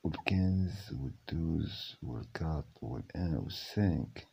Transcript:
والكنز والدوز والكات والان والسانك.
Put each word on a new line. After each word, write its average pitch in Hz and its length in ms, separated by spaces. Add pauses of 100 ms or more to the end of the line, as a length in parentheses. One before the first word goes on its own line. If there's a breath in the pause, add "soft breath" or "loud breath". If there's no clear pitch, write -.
والكنز 92 880
والدوز - 1080
والكات 117 640 (140)
والان - 560
والسانك. - 960